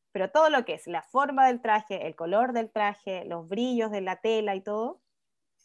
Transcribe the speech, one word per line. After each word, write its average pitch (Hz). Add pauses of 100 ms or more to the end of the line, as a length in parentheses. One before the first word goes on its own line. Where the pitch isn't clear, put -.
(120)
Pero 185
todo 311
lo 262
que 165
es -
la 165
forma 262
del 240
traje, 214
el 165
color 208
del 226
traje, 202
los 170
brillos 226
de 202
la 185
tela 214
y 190
todo, 220 (640)